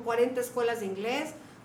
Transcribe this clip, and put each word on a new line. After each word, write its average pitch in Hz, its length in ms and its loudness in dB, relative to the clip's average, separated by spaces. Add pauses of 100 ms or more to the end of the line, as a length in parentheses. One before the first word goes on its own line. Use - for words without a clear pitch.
cuarenta 240 380 4
escuelas 233 400 0
de 196 60 -2
inglés, 233 420 -2 (360)